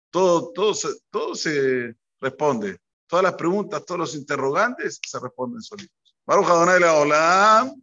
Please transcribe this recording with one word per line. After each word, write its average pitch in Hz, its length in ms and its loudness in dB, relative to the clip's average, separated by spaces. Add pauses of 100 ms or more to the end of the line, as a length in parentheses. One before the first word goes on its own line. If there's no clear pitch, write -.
(120)
todo, 170 400 2
todo 196 220 0
se, 156 160 -4 (200)
todo 151 240 -6
se 131 640 -2 (240)
responde. 120 580 -2 (300)
Todas 175 160 0
las 180 100 0
preguntas, 170 520 -4
todos 175 140 -8
los 160 160 -6
interrogantes 147 840 -4
se - 160 -12
responden 123 440 -10
solitos. 104 340 -18 (300)
Baruch 175 200 2
Adonai 175 340 4
Leolam. 175 1040 4